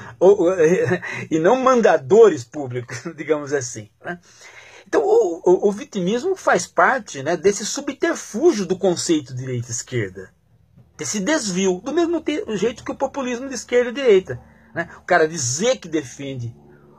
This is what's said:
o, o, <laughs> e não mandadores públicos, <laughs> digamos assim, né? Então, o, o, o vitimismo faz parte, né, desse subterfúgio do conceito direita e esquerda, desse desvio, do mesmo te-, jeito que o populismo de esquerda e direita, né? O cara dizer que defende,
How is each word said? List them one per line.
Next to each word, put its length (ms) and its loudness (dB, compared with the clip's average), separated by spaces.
o, 260 6
o, 80 2
<laughs> 360 -8
e 100 0
não 180 4
mandadores 840 6
públicos, 680 -10
<laughs> 60 -14
digamos 380 -4
assim, 360 -8
né? 160 -12
Então, 160 0
o, 400 2
o, 240 4
o 40 4
vitimismo 640 -4
faz 300 0
parte, 560 0
né, 140 -2
desse 300 0
subterfúgio 1000 -2
do 120 -4
conceito 580 -2
direita 320 -6
e 40 -12
esquerda, 580 -8
desse 240 -8
desvio, 640 -2
do 100 -6
mesmo 280 0
te-, 240 -4
jeito 300 -4
que 60 -8
o 40 -8
populismo 540 -6
de 60 -10
esquerda 340 0
e 40 -10
direita, 480 2
né? 240 -8
O 40 -20
cara 260 4
dizer 500 -2
que 120 -18
defende, 640 -8